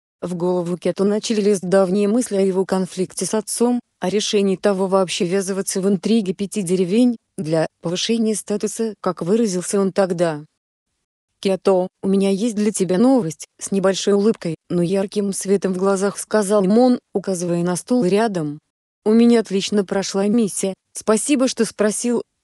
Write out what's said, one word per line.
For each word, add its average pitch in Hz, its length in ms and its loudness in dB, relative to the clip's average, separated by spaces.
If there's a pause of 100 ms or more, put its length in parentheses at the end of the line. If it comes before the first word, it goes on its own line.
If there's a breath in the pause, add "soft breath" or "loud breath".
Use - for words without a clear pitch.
(200)
В 180 140 -6
голову 180 420 -2
Кету 185 280 -2
начали 208 360 0
лезть 202 220 2
давние 196 460 2
мысли 226 260 0
о 196 60 2
его 190 260 0
конфликте 185 580 -4
с 196 100 -4
отцом, 240 440 0 (220)
о 180 100 -2
решении 202 460 0
того 196 320 0
вообще 190 360 0
ввязываться 190 560 -4
в 190 80 0
интриги 196 440 2
пяти 202 300 -6
деревень, 190 560 2 (200)
для 160 300 0 (140)
повышения 220 520 -2
статуса, 208 640 -4
как 175 220 -4
выразился 196 580 0
он 190 120 0
тогда. 170 520 0 (960)
«Кето, 185 480 0 (160)
у 196 60 -4
меня 196 220 2
есть 196 260 -2
для 208 160 0
тебя 180 260 0
новость», 233 480 2 (140)
с - 100 -12
небольшой 196 440 0
улыбкой, 202 420 0 (120)
но 175 140 0
ярким 196 500 -2
светом 190 400 -2
в 180 60 -6
глазах 196 400 0
сказал 208 460 0
Мон, 240 340 4 (160)
указывая 175 480 -2
на 175 140 0
стул 247 280 0
рядом. 180 540 0 (460)
«У 214 80 2
меня 233 260 6
отлично 202 460 -2
прошла 196 420 -2
миссия, 202 480 0 (180)
спасибо, 247 540 0
что 226 180 -2
спросил», 214 580 -2 (220)